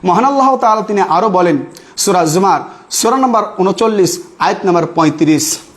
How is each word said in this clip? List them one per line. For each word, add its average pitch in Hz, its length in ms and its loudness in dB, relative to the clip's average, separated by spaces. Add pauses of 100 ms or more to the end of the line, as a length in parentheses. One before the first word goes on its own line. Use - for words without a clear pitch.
মহান 185 200 2
আল্লাহ 269 320 2
তাআলা 220 240 2
তিনি 202 200 -2
আরও 185 280 0
বলেন, 180 280 2 (400)
সূরা 180 280 0
জুমার, 180 360 0 (280)
সূরা 240 280 -2
নম্বর 240 260 0 (160)
ঊনচল্লিশ, 196 600 0 (200)
আয়াত 202 260 -2
নম্বর 175 200 2 (100)
পঁয়ত্রিশ 151 640 0 (180)